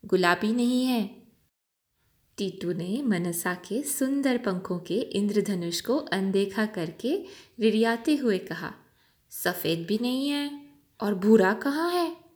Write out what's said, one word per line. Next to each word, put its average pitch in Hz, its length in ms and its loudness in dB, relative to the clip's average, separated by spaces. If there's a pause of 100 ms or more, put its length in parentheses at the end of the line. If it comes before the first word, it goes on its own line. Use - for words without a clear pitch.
गुलाबी 180 480 2
नहीं 247 320 2
है।" 233 400 -2 (1120)
टीटू 180 360 -4
ने 190 280 -4
मनसा 180 520 0
के 202 300 -6
सुंदर 269 540 0
पंखों 185 420 -4
के 175 160 -4
इंद्रधनुष 202 840 0
को 262 160 0
अनदेखा 196 680 0
करके 214 600 -4 (340)
रिड़ियाते 226 560 2
हुए 240 220 2
कहा, 165 360 -8 (560)
"सफ़ेद 170 580 -2
भी 208 140 0
नहीं 262 280 -2
है 285 400 -6 (320)
और 208 140 0
भूरा 196 380 6
कहाँ 294 380 -2
है? 339 260 0 (180)